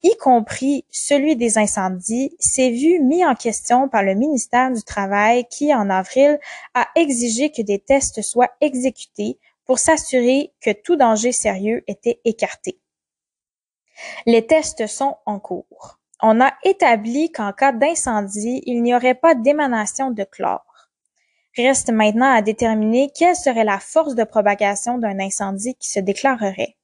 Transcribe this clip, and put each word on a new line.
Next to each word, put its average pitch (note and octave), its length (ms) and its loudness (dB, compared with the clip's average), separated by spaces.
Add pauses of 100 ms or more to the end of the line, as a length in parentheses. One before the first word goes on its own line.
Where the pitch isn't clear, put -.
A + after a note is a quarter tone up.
y A4+ 140 4
compris C4 720 0
celui C#4+ 440 0
des A3+ 220 0
incendies, G#3 800 -2
s'est B3+ 300 0
vu D4+ 300 2
mis D#4 260 2
en C4+ 100 2
question B3 540 -2
par G#3 140 0
le F#3+ 100 0
ministère B3+ 580 0
du A3+ 120 -6
Travail G#3 680 0
qui, D4 240 0
en G#3 160 0
avril, C4 500 2 (360)
a B3 200 0
exigé B3+ 560 0
que A#3 120 -6
des G3+ 160 -2
tests C4+ 420 -2
soient - 300 0 (100)
exécutés B3+ 760 -4 (260)
pour B3+ 140 0
s'assurer C4+ 840 0
que A3 100 -2
tout E4+ 240 -2
danger A#3 360 2
sérieux G#3 560 -4
était A#3 380 -4
écarté. - 540 -6 (1500)
Les A3+ 180 4
tests D4+ 400 0
sont C4+ 400 -4
en G#3 140 -8
cours. - 600 -14 (220)
On A3 200 4
a C4+ 120 4 (100)
établi C4+ 680 2
qu'en G3+ 200 -6
cas C4+ 200 2
d'incendie, A3+ 960 -2
il A#3+ 180 -2
n'y A#3+ 120 2
aurait B3 200 2
pas E4 180 4
d'émanation C4 760 0
de G#3 120 -6
chlore. - 680 -8 (680)
Reste C4 320 0
maintenant A3 420 2
à A3+ 120 4
déterminer A3 720 0
quelle F4 200 4
serait A3+ 280 0
la G3+ 160 0
force D#4 340 -2
de A3+ 100 0
propagation G#3 760 0
d'un G3+ 200 -4
incendie G3 540 -6
qui - 160 -12
se G#3+ 100 -4
déclarerait. G3+ 840 -2